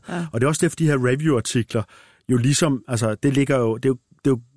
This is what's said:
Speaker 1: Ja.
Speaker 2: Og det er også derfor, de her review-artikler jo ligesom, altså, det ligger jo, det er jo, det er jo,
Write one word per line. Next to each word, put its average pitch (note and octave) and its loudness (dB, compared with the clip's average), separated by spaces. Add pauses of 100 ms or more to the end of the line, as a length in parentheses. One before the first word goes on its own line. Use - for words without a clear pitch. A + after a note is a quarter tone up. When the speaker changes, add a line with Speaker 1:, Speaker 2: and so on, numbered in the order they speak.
Speaker 1:
Ja. F3 -6
Speaker 2:
Og A2+ -2
det C3 2
er D3 2
også D#3 -2
derfor, D#3+ -2
de E3 0
her D3 2
review-artikler B2 0 (460)
jo B2+ 4
ligesom, C#3 0
altså, A2 -2
det C#3+ 0
ligger C#3 2
jo, A2+ 0
det B2 -4
er C3+ 2
jo, C3 0 (280)
det - 0
er C#3 4
jo, C3 2 (220)